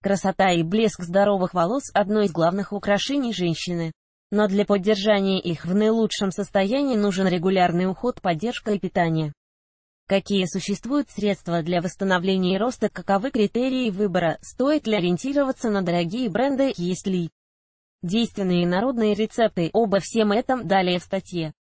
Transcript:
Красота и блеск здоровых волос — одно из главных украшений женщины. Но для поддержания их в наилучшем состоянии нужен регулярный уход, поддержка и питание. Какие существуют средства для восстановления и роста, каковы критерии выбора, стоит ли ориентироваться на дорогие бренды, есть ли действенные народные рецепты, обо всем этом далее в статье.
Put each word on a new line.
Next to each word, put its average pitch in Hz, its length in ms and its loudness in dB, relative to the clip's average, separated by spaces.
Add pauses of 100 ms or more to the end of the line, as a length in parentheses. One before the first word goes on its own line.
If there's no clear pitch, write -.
Красота 196 500 0
и 170 100 2
блеск 202 400 0
здоровых 185 520 2
волос — 185 300 0 (100)
одно 208 260 2
из 202 100 2
главных 170 440 0
украшений 226 580 -2
женщины. 170 600 -4 (380)
Но 208 160 2
для 202 200 2
поддержания 196 760 2
их 170 240 -4
в 170 100 -2
наилучшем 214 560 2
состоянии 208 680 0
нужен 196 280 0
регулярный 180 600 2
уход, 240 340 -4
поддержка 202 520 -4
и 208 60 0
питание. 160 540 0 (760)
Какие 196 380 0
существуют 202 640 -4
средства 185 540 -2
для 175 180 0
восстановления 185 760 0
и - 20 -2
роста, 226 320 -2
каковы 196 400 -2
критерии 247 580 0
выбора, 180 540 0
стоит 294 440 0
ли 220 100 2
ориентироваться 254 720 0
на 202 100 0
дорогие 175 480 -2
бренды, 269 480 0
есть 175 300 -4
ли 180 240 -2 (720)
действенные 185 640 0
народные 214 480 0
рецепты, 202 580 0
обо 202 280 2
всем 214 320 0
этом 233 360 -2
далее 180 300 2
в - 40 -6
статье. 175 520 -6 (140)